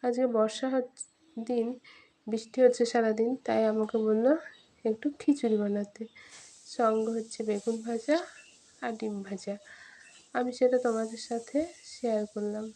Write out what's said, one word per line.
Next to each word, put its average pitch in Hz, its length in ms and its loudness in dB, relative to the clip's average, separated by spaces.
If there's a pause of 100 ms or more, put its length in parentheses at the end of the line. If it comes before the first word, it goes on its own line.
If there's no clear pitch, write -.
আজকে 247 240 2 (100)
বর্ষা 220 380 2
হচ-, 254 320 -4 (420)
দিন, 233 180 2 (600)
বৃষ্টি 220 380 -6
হচ্ছে 247 180 6 (100)
সারাদিন, 226 380 2 (160)
তাই 220 160 2 (100)
আমাকে 214 240 0 (100)
বললো 220 260 4 (520)
একটু 220 220 0 (140)
খিচুড়ি 240 420 2
বানাতে। 202 400 -4 (760)
সঙ্গে 220 400 2
হচ্ছে 226 320 -8
বেগুন 214 280 -2 (100)
ভাজা 233 300 0 (680)
আর 240 160 -4
ডিম - 220 -4
ভাজা, 196 320 -8 (800)
আমি 254 240 0
সেটা 254 180 4 (100)
তোমাদের 220 420 -2
সাথে 233 300 -4 (340)
শেয়ার 220 300 -2 (100)
করলাম। 208 440 -6